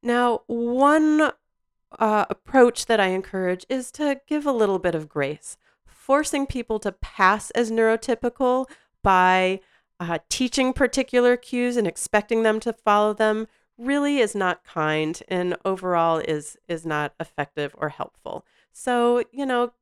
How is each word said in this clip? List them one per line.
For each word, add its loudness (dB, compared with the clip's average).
Now, 0
one, 2
uh, 2
approach 2
that 2
I 2
encourage -4
is -4
to -2
give -2
a 0
little 2
bit -2
of -6
grace. -6
Forcing -2
people -6
to -4
pass 0
as 0
neurotypical 0
by, 4
uh, -6
teaching -2
particular 2
cues -4
and 0
expecting -2
them 2
to -4
follow 2
them 0
really -2
is 0
not -2
kind -4
and -2
overall 0
is, -6
is -8
not -4
effective -8
or -4
helpful. -12
So, 0
you -6
know -2